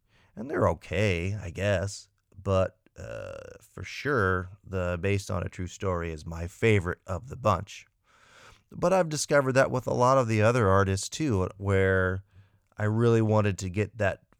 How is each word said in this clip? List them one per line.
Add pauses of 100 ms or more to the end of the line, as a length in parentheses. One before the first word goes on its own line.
(380)
And
they're
okay,
I
guess. (340)
But (200)
uh, (240)
for
sure, (160)
the
Based
on
a
True
Story
is
my
favorite
of
the
bunch. (880)
But
I've
discovered
that
with
a
lot
of
the
other
artists,
too, (100)
where (540)
I
really
wanted
to
get
that (180)